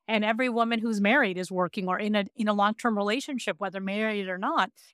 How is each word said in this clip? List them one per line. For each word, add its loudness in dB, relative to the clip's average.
And 0
every 0
woman 0
who's 0
married 4
is -6
working -2
or 0
in -2
a, 2
in 0
a 2
long-term 2
relationship, -2
whether -4
married -2
or -4
not, 0